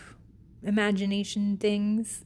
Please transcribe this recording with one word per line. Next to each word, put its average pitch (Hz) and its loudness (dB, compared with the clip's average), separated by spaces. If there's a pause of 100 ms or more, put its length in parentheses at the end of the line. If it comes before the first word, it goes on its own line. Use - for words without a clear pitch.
(640)
imagination 202 0
things 208 0